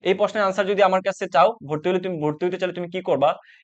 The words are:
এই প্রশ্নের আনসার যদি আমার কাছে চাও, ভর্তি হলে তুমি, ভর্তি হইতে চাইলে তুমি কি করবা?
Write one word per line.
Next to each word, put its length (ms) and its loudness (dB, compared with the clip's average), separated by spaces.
এই 100 2
প্রশ্নের 300 0
আনসার 220 0
যদি 160 2
আমার 200 4
কাছে 260 -4
চাও, 200 4
ভর্তি 220 -4
হলে 120 0
তুমি, 200 -6
ভর্তি 240 -2
হইতে 140 -2
চাইলে 160 -4
তুমি 140 -8
কি 140 -8
করবা? 340 0